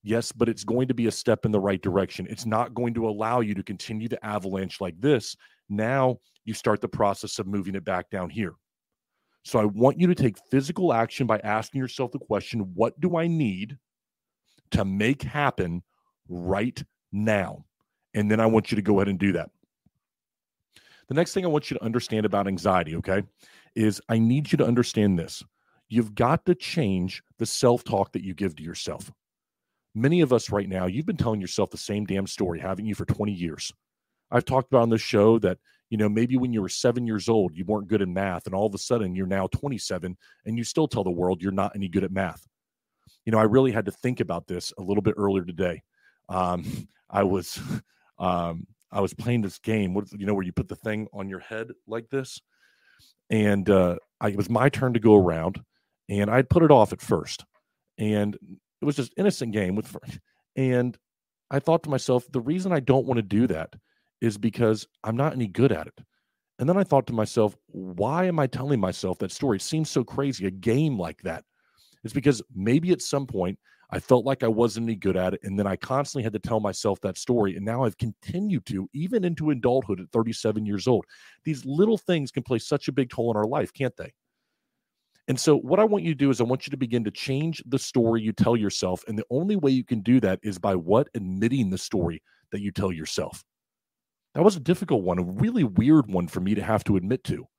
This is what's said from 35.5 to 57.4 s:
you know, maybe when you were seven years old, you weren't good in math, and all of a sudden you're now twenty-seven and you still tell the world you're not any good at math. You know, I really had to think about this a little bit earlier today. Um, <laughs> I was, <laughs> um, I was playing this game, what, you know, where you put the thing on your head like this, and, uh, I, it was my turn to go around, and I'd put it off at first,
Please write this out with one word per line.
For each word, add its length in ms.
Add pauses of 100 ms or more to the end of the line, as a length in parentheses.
you 80
know, 100
maybe 300
when 160
you 80
were 80
seven 360
years 220
old, 260
you 120
weren't 220
good 120
in 140
math, 320
and 80
all 120
of 80
a 40
sudden 360
you're 120
now 220
twenty-seven 680 (300)
and 100
you 80
still 240
tell 160
the 60
world 320
you're 100
not 240
any 120
good 160
at 60
math. 360 (800)
You 60
know, 60
I 40
really 300
had 120
to 80
think 280
about 260
this 320
a 40
little 200
bit 160
earlier 260
today. 380 (480)
Um, 340 (300)
<laughs> 160
I 140
was, 360 (280)
<laughs> 300
um, 480 (240)
I 120
was 100
playing 300
this 160
game, 340
what, 200
you 120
know, 80
where 120
you 80
put 160
the 80
thing 360
on 160
your 120
head 280 (180)
like 220
this, 320 (880)
and, 400
uh, 300 (240)
I, 80
it 80
was 100
my 220
turn 240
to 60
go 160
around, 460 (460)
and 220
I'd 180
put 140
it 80
off 240
at 80
first, 420 (540)